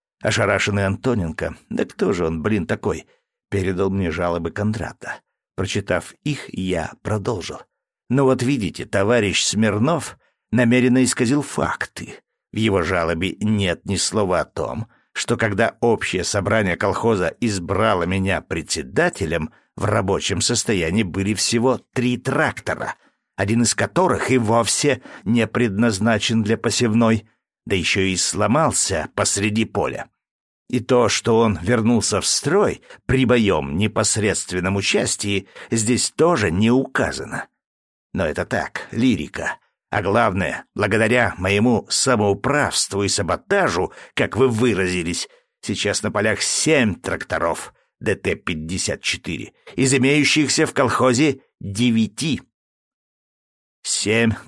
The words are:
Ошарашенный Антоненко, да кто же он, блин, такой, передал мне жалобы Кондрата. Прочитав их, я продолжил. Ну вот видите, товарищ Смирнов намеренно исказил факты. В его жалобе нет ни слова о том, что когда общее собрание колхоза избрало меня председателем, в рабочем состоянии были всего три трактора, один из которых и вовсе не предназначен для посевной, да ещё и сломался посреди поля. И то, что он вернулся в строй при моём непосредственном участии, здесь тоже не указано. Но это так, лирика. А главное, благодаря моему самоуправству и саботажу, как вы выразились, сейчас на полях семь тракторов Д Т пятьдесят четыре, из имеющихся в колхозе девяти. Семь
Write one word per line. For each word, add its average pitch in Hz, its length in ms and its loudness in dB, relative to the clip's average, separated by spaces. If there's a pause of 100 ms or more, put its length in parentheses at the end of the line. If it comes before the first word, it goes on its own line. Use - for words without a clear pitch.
(220)
Ошарашенный 101 640 0
Антоненко, 95 680 -2 (140)
да - 160 -2
кто - 280 -2
же 87 120 -2
он, 80 160 -2
блин, 104 240 0
такой, - 420 -4 (420)
передал 95 400 0
мне 95 200 0
жалобы 87 420 -2
Кондрата. 104 720 -6 (340)
Прочитав 95 580 -4 (100)
их, - 280 -6
я 90 420 -4 (100)
продолжил. 104 560 -6 (500)
Ну 135 140 2
вот 131 180 2
видите, 120 440 -2
товарищ 104 580 2
Смирнов 110 760 0 (340)
намеренно 123 520 4
исказил 127 380 2
факты. - 800 -6 (300)
В - 60 -6
его 98 260 2
жалобе 85 560 0
нет 101 460 0
ни 101 100 -2
слова 90 460 0
о 73 40 -2
том, 73 420 -6 (240)
что - 260 -2
когда 107 440 0
общее 104 420 0
собрание 101 520 0
колхоза 98 640 0
избрало 98 640 0
меня 95 380 0
председателем, 82 1120 -4 (240)
в - 100 -4
рабочем 98 540 -2
состоянии 101 640 0
были 95 300 -2
всего 117 460 0 (140)
три 123 240 0
трактора, - 800 -4 (400)
один 113 280 0
из - 100 0
которых 120 580 0
и 131 60 4
вовсе 117 640 2 (220)
не 110 240 2
предназначен 113 960 0
для 107 140 2
посевной, 113 720 2 (380)
да 101 100 0
ещё 92 260 0
и 95 140 2
сломался 107 1000 0
посреди 104 500 0
поля. 82 440 -4 (600)
И 123 100 0
то, 120 300 4
что 113 300 2
он 107 220 2
вернулся 107 600 2
в - 40 -8
строй 160 560 0 (240)
при 131 200 2
моём 90 520 2
непосредственном 101 1000 0
участии, 101 720 -2 (240)
здесь 113 400 0
тоже 147 400 2
не 107 200 4
указано. 78 760 -2 (640)
Но 90 120 0
это 78 200 -2
так, - 460 -6
лирика. 107 640 -2 (320)
А 101 120 -2
главное, 98 720 0
благодаря 110 640 2
моему 101 520 2
самоуправству 107 1120 0
и 98 40 0
саботажу, 92 840 -2 (220)
как - 200 -2
вы 127 120 4
выразились, 92 800 0 (320)
сейчас 101 400 -2
на 104 100 -2
полях 104 300 0
семь 131 540 2
тракторов - 800 -4 (240)
Д 104 160 -2
Т - 200 -4
пятьдесят 82 680 -6
четыре, - 520 -8 (220)
из 131 180 2
имеющихся 143 720 2
в - 80 -6
колхозе 127 680 2 (200)
девяти. 113 800 0 (1400)
Семь 110 480 0 (160)